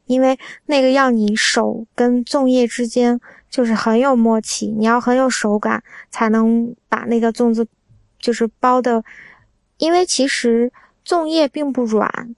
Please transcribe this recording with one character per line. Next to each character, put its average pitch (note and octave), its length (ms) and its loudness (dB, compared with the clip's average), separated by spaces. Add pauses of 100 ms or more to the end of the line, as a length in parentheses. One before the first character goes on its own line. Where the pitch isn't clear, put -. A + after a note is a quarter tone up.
因 B3+ 140 0
为 C4 180 2 (280)
那 C#4+ 160 0
个 C4 80 4
要 C4 200 2
你 G#3+ 260 0
手 A3+ 580 -2
跟 B3 300 0
粽 C#4 220 -2
叶 B3+ 200 2
之 A#3+ 220 -4
间 A#3+ 300 2 (300)
就 B3+ 160 -2
是 A3+ 100 0
很 A3 240 2
有 C4 180 2
默 A3+ 240 2
契， - 260 -8 (100)
你 G#3+ 80 0
要 A#3 160 2
很 B3 160 0
有 C4 140 2
手 G#3+ 280 -2
感， A3 240 -4 (280)
才 A3+ 180 -2
能 A3+ 460 0 (140)
把 A3 160 -2
那 A#3 160 0
个 A#3 120 0
粽 A#3 220 0
子 A3+ 120 -2 (520)
就 - 140 -2
是 A3+ 160 -2 (100)
包 B3+ 240 2
的， A#3 220 0 (720)
因 D#4+ 160 0
为 F4+ 120 4
其 C4+ 220 -2
实 A#3+ 460 0 (340)
粽 E4+ 200 -2
叶 D#4 200 0
并 C#4+ 240 -4
不 B3 140 -2
软， A3+ 540 -2